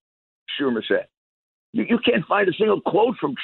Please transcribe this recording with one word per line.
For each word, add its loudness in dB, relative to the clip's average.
Schumer 0
said. 0
You, -2
you 2
can't 2
find 0
a 2
single 0
quote 2
from -2